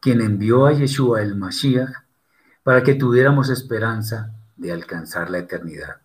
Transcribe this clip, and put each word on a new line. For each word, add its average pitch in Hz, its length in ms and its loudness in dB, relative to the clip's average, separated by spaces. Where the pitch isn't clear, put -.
quien 120 220 2
envió 110 440 4
a 151 60 6
Yeshua 131 500 0
el 101 140 -4
Mashiach 127 640 -2
para 127 180 4
que 135 140 4
tuviéramos 131 520 4
esperanza 113 840 -6
de 87 160 -10
alcanzar 85 580 -10
la 92 80 -4
eternidad. 82 680 -12